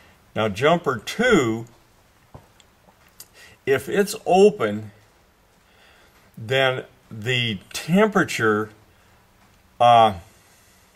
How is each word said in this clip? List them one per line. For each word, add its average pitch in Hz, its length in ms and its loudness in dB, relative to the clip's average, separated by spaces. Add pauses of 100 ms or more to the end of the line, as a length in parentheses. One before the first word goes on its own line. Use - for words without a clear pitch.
(340)
Now 110 140 -2
jumper 131 500 -2
two, 127 680 0 (2000)
if 131 240 -2
it's 190 280 -4 (100)
open, 131 640 2 (1500)
then 127 480 -4 (240)
the 117 520 -4 (120)
temperature, 156 1000 0 (1080)
uh, 117 360 6 (800)